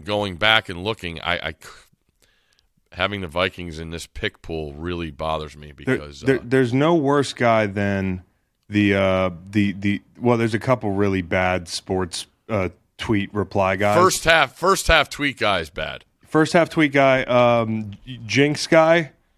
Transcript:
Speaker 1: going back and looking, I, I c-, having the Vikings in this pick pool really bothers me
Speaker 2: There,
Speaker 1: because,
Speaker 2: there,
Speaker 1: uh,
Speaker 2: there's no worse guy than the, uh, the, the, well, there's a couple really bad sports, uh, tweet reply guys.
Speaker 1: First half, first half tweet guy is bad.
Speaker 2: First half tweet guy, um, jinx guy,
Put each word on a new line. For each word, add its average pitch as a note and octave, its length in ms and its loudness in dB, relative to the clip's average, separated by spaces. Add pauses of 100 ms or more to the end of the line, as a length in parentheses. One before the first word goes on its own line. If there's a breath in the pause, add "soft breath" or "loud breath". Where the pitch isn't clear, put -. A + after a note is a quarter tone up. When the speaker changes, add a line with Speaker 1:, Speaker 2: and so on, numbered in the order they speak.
Speaker 1:
going G2+ 320 -4
back A2 340 2
and F2 140 -10
looking, F2+ 380 -8
I, F2 180 -2
I E2 120 -8
c-, - 180 -20 (1200)
having F#2+ 300 -4
the F2+ 60 -8
Vikings F2 520 -6
in E2 100 -10
this E2 180 -10
pick - 340 -10
pool D#2 320 -8
really E2+ 380 -8
bothers D2+ 460 -8
me D2 180 -20
Speaker 2:
There, A#2+ 220 -4
Speaker 1:
because, D2 240 -14
Speaker 2:
there, C3 180 2
Speaker 1:
uh, - 40 -12
Speaker 2:
there's B2 300 0
no D3+ 220 2
worse C#3 380 0
guy A2+ 340 2
than G2 560 -4 (460)
the, G#2 260 4
uh, F#2+ 340 2 (200)
the, G2+ 240 2
the, G2+ 280 -4 (180)
well, A#2+ 180 2
there's A2+ 160 0
a A2 60 -2
couple A#2+ 320 0
really G2 300 0
bad F#2 460 0
sports, - 600 -6 (220)
uh, G2 200 -2 (280)
tweet G2+ 360 -2
reply G2 420 0
guys. G#2 220 2
Speaker 1:
First F3+ 260 2
half, D#3+ 320 2
first F#3 320 0
half D#3 220 4
tweet C#3+ 280 -6
guy G2+ 220 0
is E2 100 -6
bad. D2 360 -10 (200)
Speaker 2:
First D#3 280 2
half E3 160 4
tweet D3+ 240 0
guy, C3+ 300 4
um, A#2 680 2 (340)
jinx C#3 420 2
guy, E3 440 4 (260)